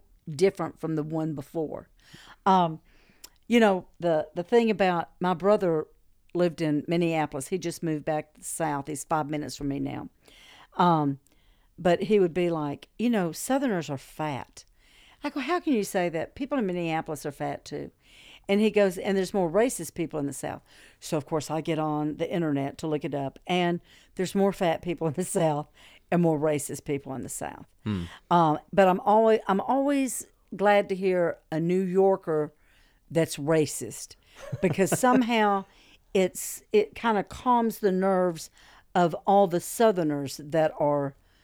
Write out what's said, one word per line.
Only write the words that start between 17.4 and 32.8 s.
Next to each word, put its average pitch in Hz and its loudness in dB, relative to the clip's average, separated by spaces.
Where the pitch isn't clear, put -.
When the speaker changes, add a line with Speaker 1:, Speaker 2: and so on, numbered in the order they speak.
Speaker 1:
too." 143 -12
And 202 2
he 220 4
goes, 196 2
"And 196 -2
there's 185 -2
more 185 0
racist 202 0
people 156 -4
in 143 -2
the 139 -8
South." - -10
So, - -4
of 139 -4
course, 156 -4
I 156 -4
get 156 -2
on 151 -2
the 165 -4
internet 147 -2
to 160 -6
look 151 -2
it 147 -6
up. 135 -6
And 175 0
there's 185 -4
more 196 4
fat 165 0
people 165 -4
in 143 -2
the 180 -4
South 156 0
and 175 2
more 160 4
racist 147 -2
people 139 -6
in 120 -8
the - -10
South. - -12
Speaker 2:
Hmm. 98 -4
Speaker 1:
Um, 160 4
but 190 6
I'm 180 2
always, 220 4
I'm 196 2
always 269 -2
glad 202 4
to 196 -4
hear 180 0
a 160 -2
New 180 0
Yorker 185 2